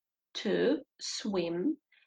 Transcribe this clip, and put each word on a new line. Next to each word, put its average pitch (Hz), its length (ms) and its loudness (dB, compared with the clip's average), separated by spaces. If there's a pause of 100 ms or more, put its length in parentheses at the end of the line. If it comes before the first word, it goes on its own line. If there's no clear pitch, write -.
(320)
to - 180 -2 (520)
swim 185 720 -2 (300)